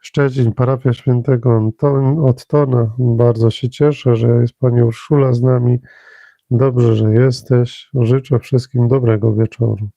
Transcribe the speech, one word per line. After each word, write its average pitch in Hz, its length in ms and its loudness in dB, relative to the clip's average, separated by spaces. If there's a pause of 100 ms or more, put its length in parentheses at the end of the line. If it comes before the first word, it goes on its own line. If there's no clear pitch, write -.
Szczecin, 131 460 -2
parafia 127 400 -2
świętego 123 640 0
Anton-, 135 680 -2
Ottona. 127 760 0
Bardzo 117 520 2
się - 180 -6
cieszę, 143 460 0
że 117 120 0
jest 120 320 0
pani 120 240 2
Urszula 131 500 0
z 120 80 -2
nami. 123 380 0 (720)
Dobrze, 123 440 2
że 110 180 0
jesteś. 123 800 0
Życzę 127 460 0
wszystkim 123 480 -2
dobrego 113 460 0
wieczoru. 107 640 -4